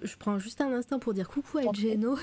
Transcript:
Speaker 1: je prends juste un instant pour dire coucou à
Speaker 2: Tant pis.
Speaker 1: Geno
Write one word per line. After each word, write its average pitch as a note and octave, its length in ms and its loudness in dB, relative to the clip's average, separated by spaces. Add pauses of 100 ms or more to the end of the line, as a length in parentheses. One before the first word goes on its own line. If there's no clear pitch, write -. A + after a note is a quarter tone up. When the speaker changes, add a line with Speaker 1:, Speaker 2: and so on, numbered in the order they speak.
Speaker 1:
je - 140 -8
prends G#3 220 0
juste G3+ 220 -4
un C#4 120 2
instant B3 260 0
pour A#3 160 0
dire F#3 140 -2
coucou - 300 -4
à C#4+ 40 2
Speaker 2:
Tant A3+ 100 4
pis. G#3 200 2
Speaker 1:
Geno A3+ 300 2